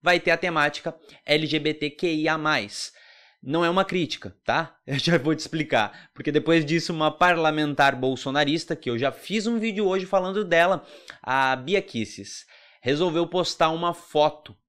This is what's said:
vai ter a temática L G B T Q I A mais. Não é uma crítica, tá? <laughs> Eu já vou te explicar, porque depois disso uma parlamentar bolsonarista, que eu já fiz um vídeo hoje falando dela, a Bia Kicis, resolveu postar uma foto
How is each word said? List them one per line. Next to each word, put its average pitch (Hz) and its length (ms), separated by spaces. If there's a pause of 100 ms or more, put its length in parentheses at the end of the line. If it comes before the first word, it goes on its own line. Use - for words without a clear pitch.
vai 175 180
ter 175 120
a 165 60
temática 160 600 (300)
L 156 200
G 147 120
B 151 160
T 147 160
Q - 160
I 156 220
A 160 100
mais. 151 540 (500)
Não 156 220
é 170 40
uma 185 160
crítica, 175 500 (100)
tá? 151 360
<laughs> - 60
Eu 139 120
já 165 200
vou 147 160
te 156 60
explicar, 135 720
porque 147 180
depois 156 320
disso 160 280
uma 156 180
parlamentar 151 840
bolsonarista, 139 800
que - 140
eu 117 100
já 135 140
fiz 208 340
um 233 120
vídeo 214 280
hoje 185 200
falando 190 380
dela, 170 420 (360)
a 131 340
Bia 165 260
Kicis, - 640 (340)
resolveu 165 460
postar 170 440
uma 170 220
foto - 640 (120)